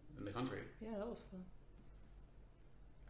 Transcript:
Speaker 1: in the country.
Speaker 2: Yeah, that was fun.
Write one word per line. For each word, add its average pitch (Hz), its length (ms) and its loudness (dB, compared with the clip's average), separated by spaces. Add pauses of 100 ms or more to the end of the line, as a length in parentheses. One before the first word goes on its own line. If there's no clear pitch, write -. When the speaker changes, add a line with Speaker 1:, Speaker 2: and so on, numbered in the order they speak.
(180)
Speaker 1:
in 101 60 4
the 101 60 4
country. 110 300 6 (200)
Speaker 2:
Yeah, 220 180 4
that 214 80 6
was 233 140 2 (100)
fun. 185 100 0 (1700)